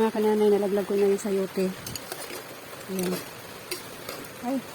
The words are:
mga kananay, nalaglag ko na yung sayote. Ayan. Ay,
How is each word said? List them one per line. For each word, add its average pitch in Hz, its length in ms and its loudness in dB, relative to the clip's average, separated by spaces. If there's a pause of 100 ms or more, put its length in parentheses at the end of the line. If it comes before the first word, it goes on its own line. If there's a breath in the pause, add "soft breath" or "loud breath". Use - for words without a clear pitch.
mga 220 160 2
kananay, 214 320 6
nalaglag 202 320 4
ko 202 160 2
na 202 80 6
yung 196 160 4
sayote. 190 480 0 (1200)
Ayan. 185 240 0 (1300)
Ay, 254 160 0 (140)